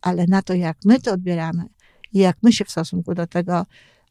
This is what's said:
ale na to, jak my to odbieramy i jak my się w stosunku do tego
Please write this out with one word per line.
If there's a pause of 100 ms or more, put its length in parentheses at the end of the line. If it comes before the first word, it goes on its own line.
ale
na
to,
jak
my
to
odbieramy (500)
i
jak
my
się
w
stosunku
do
tego (460)